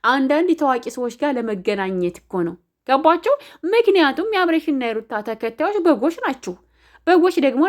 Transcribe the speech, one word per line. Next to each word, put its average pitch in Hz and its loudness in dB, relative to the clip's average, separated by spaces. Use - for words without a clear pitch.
አንዳንድ 277 2
ታዋቂ 262 0
ሰዎች 240 -8
ጋር 285 -2
ለመገናኘት 190 -4
እኮ - -16
ነው። 170 -4
ገባችሁ? 330 2
ምክንያቱም 381 2
የአብርሽና 320 0
የሩታ 226 -6
ተከታዮች 233 -4
በጎች 311 2
ናችሁ። 262 -6
በጎች 349 4
ደግሞ 262 2